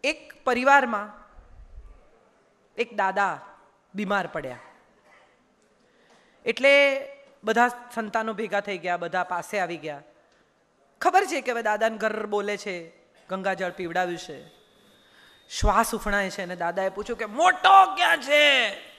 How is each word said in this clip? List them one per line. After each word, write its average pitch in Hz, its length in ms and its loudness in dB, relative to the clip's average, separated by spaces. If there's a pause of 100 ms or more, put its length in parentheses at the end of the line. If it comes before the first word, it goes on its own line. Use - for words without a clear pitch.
એક - 400 -8
પરિવારમાં 247 880 2 (1400)
એક 240 200 -6
દાદા 190 440 0 (540)
બીમાર 196 320 -2
પડ્યા, 131 320 -10 (1900)
એટલે 277 640 2 (360)
બધા 233 240 2 (260)
સંતાનો 220 380 -4
ભેગા 202 280 -4
થઈ 202 180 -8
ગયા, 175 180 -4
બધા 175 280 -4
પાસે 175 340 -6
આવી 175 180 -4
ગયા. 143 260 -12 (960)
ખબર 370 240 2
છે 277 160 -4
કે 247 120 -4
હવે 233 100 -4
દાદાને 220 360 -2
ગર્ર 214 280 -4
બોલે 208 300 -4
છે, 175 360 -12 (380)
ગંગાજળ 190 400 -4
પીવડાવ્યું 175 480 -4
છે, 135 300 -16 (1000)
શ્વાસ 220 460 2
ઉફણાય 202 360 -2
છે, 190 120 -10
અને 180 140 -10
દાદાએ 175 320 -2
પૂછ્યું 208 300 -8
કે, 226 60 -6
"મોટો 370 680 6
ક્યાં 330 280 2
છે?" 277 460 4 (300)